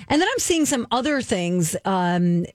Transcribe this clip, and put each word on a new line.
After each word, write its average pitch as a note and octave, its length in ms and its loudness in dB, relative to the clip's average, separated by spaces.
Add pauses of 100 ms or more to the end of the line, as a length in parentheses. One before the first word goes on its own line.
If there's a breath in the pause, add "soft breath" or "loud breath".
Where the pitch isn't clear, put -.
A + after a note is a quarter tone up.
And D4 140 2
then F#4+ 100 2
I'm B4+ 80 -2
seeing D#4+ 260 0
some B3 240 -2
other C4 320 0
things, F3 540 -2 (100)
um, F3 680 2